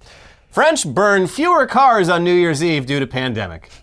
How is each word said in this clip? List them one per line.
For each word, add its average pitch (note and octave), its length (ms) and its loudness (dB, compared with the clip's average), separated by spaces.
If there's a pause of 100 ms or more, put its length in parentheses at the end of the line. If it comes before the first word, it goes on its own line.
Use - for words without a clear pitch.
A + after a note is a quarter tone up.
(500)
French D4+ 360 0
burn F#3+ 420 0
fewer D#4+ 380 0
cars A3+ 440 2
on F3 160 0
New F3+ 100 2
Year's E3 260 0
Eve D#3 240 -2
due C#3 140 -4
to C3+ 80 -4
pandemic. G#2+ 600 -8 (140)